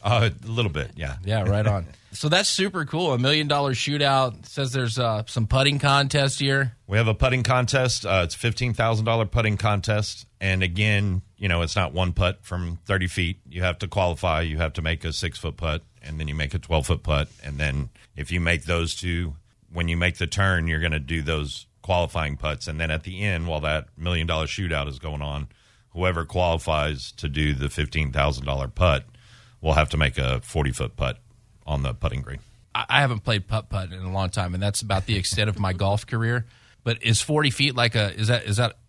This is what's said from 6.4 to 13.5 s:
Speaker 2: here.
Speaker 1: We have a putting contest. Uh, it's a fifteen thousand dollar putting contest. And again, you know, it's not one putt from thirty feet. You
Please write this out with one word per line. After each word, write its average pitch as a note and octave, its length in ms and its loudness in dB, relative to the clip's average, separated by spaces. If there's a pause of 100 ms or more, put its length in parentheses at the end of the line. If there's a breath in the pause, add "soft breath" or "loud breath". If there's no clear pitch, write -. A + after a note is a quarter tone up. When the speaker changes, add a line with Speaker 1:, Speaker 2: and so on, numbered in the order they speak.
Speaker 2:
here. C#3 340 0 (100)
Speaker 1:
We G2 120 0
have A2+ 100 4
a A2 60 4
putting B2+ 280 2
contest. B2+ 640 2
Uh, F#2 200 4
it's E2+ 100 -6
a - 20 -14
fifteen A#2+ 360 0
thousand A2+ 320 2
dollar A2+ 200 4
putting G#2+ 300 2
contest. G#2 680 0 (160)
And F#2+ 200 2
again, G2+ 600 2 (160)
you G2 100 -2
know, F2 140 2
it's E2 160 0
not E2+ 160 0
one F2+ 180 0
putt F2+ 300 0
from F2 440 -6
thirty F#2 220 0
feet. E2+ 320 -2 (100)
You F2+ 140 -4